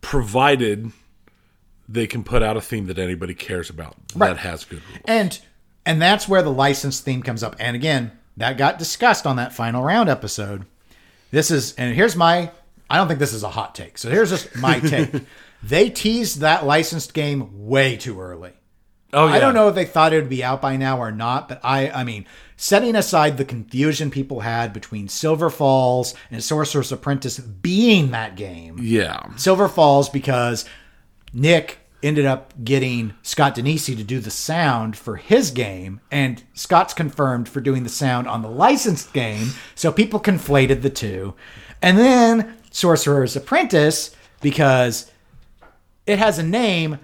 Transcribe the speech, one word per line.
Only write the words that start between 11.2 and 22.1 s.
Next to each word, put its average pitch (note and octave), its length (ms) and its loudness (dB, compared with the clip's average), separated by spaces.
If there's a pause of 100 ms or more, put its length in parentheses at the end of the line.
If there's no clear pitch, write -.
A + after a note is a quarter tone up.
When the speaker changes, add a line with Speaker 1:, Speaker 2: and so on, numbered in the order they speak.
Speaker 2:
This D3+ 200 0
is, C#3 240 -2
and B2 180 -4
here's F#3 220 2
my, E3+ 340 2 (400)
I D3+ 80 2
don't F#3 100 2
think D3+ 120 -2
this C3+ 140 0
is G#2+ 100 -8
a G#2 60 -6
hot G2+ 260 -8
take. - 220 -18
So A#2 120 -10
here's F#3+ 200 2
just - 260 -6
my B2+ 240 2
Speaker 1:
<laughs> - 0 -
Speaker 2:
take. C3+ 320 0 (500)
They D#3 280 2
teased A3 500 -2
that D#3 260 2
licensed D#3 480 0
game B2+ 540 -4
way C3 300 2
too G2 220 -12
early. F2+ 340 -16 (600)
Speaker 1:
Oh, D3 140 4
Speaker 2:
I D#3 120 4
don't C4 140 4
Speaker 1:
yeah. A3+ 80 4
Speaker 2:
know G#3 60 8
if F#3 80 2
they F#3 80 0
thought D#3+ 300 2
it D#3 80 2
would C3+ 80 -6
be B2+ 140 -4
out B2+ 180 -2
by C3+ 160 -2
now C3+ 200 -2
or A2+ 140 -6
not, A#2+ 380 -4
but B2+ 140 -12
I, C3+ 260 0
I B2+ 160 -6
mean, G#2+ 200 -10 (300)